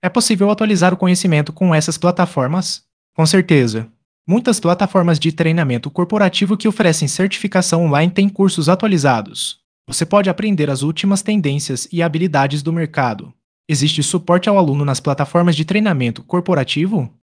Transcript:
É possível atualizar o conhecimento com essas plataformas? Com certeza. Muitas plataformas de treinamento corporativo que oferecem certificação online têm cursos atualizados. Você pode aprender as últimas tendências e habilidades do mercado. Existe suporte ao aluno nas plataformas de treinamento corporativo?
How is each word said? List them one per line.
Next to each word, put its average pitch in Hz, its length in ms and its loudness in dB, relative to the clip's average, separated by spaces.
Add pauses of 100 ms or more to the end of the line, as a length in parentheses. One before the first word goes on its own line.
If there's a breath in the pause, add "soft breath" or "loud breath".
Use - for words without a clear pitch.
É 185 60 0
possível 202 400 0
atualizar 202 440 2
o 185 40 -4
conhecimento 175 560 0
com 180 200 2
essas 156 240 0
plataformas? 175 840 -2 (320)
Com 160 100 2
certeza. 135 600 2 (400)
Muitas 226 320 0
plataformas 175 580 2
de 165 140 0
treinamento 156 580 0
corporativo 190 680 0
que 220 100 -2
oferecem 175 400 0
certificação 185 800 -2
online 156 260 2
têm 196 160 2
cursos 190 400 0
atualizados. 160 920 0 (280)
Você - 180 -4
pode 202 240 2
aprender 180 400 -2
as 135 140 -2
últimas 190 380 -2
tendências 147 680 -2
e 170 120 -2
habilidades 147 580 0
do 160 100 -4
mercado. 151 600 -4 (340)
Existe 147 360 0
suporte 180 440 0
ao 202 100 2
aluno 147 280 0
nas 139 140 -2
plataformas 165 560 0
de 156 100 -2
treinamento 175 580 -2
corporativo? 175 880 -2 (200)